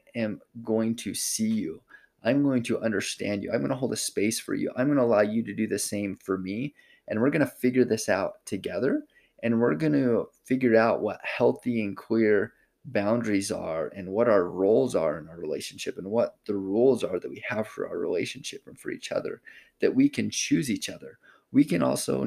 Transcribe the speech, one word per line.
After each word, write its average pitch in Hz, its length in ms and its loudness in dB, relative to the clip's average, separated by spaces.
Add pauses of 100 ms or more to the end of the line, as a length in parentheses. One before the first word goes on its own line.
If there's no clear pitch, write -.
(160)
am 107 240 -4 (240)
going 113 340 0
to - 160 -8
see - 360 -2
you. 87 320 -4 (420)
I'm 135 180 2
going 131 220 2
to - 160 -2
understand 101 640 -4
you. - 80 -8
I'm 120 80 0
gonna 135 160 -2
hold 131 160 -2
a 113 60 -4
space - 420 -2
for - 140 -6
you. 98 240 -2
I'm 127 100 2
gonna 143 160 4
allow 113 160 4
you 107 240 2
to 104 100 -8
do 110 140 0
the 101 120 -2
same 101 440 -4
for 95 140 -2
me. 101 360 -6 (360)
And 107 120 0
we're 135 80 4
gonna 143 160 2
figure 127 380 2
this 110 240 -2
out 95 380 -2
together. 104 580 -2 (400)
And 117 160 2
we're 131 160 2
gonna 139 480 2 (220)
figure 123 320 4
out 113 240 4
what 98 220 -4
healthy 120 600 0
and 98 140 -6
clear 110 560 2 (320)
boundaries 104 640 0
are 82 380 -4
and 95 200 -12
what 110 180 2
our 95 220 6
roles 107 460 2
are 80 240 0
in 78 80 -16
our 82 100 -18
relationship 78 600 -8
and 90 100 -10
what 110 380 -2
the 104 100 -2
rules 107 480 2
are 90 160 -2
that - 100 -10
we - 180 -12
have 110 200 -4
for 92 200 -8
our 87 100 -8
relationship 87 720 -4
and - 120 -20
for - 100 -12
each - 220 -8
other, - 300 -6 (380)
that - 140 4
we 139 160 6
can 107 200 -2
choose - 420 0
each - 180 -4
other. - 300 -16 (320)
We - 140 6
can 170 180 0
also 135 440 0